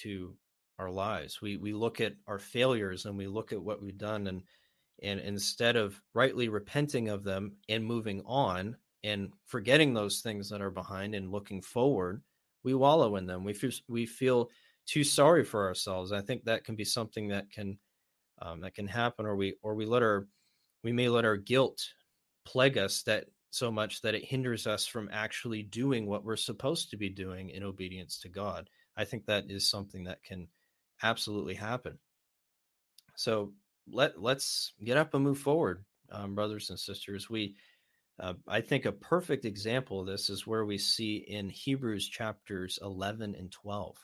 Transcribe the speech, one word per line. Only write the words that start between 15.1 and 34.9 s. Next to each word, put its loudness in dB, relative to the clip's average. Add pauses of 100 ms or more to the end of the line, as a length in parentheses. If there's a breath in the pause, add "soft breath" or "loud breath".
for 0
ourselves. -2
I -2
think -6
that 0
can -6
be -4
something -2
that -4
can, -8 (640)
um, -10
that -10
can -6
happen, 0
or 0
we, 2
or -2
we -2
let 4
our, 4 (560)
we 0
may 4
let 6
our 4
guilt 2 (600)
plague 4
us 0
that 2 (240)
so -2
much -2
that 2
it -4
hinders 0
us 2
from -6
actually -4
doing 0
what -2
we're -2
supposed -2
to -10
be -2
doing -8
in -10
obedience -8
to -14
God. -6 (280 soft breath)
I 0
think -8
that 0
is 0
something -4
that -10
can -10 (540)
absolutely 0
happen. -6 (1200)
So 0 (380)
let, 2
let's -2 (100)
get 2